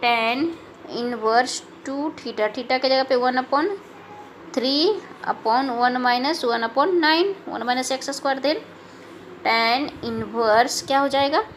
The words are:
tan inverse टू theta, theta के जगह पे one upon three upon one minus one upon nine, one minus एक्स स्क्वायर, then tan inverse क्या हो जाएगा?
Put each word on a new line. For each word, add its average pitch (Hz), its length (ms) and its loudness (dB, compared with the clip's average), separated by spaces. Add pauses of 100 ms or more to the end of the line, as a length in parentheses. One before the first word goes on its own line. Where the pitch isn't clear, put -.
tan 240 420 0 (560)
inverse 240 600 0 (240)
टू 285 340 -4
theta, 220 360 -2
theta 254 260 0
के 262 80 2
जगह 262 140 4
पे 262 140 2
one 254 260 2
upon 285 240 2 (880)
three 285 360 2 (400)
upon 247 460 0
one 247 240 2
minus 254 480 0
one 233 180 0
upon 302 320 2
nine, 330 320 4 (160)
one 220 200 -4
minus 254 220 0
एक्स 262 260 -4
स्क्वायर, 269 280 -2
then 302 160 0 (880)
tan 226 420 2 (220)
inverse 226 760 2
क्या 269 120 4
हो 277 80 2
जाएगा? 277 360 2 (140)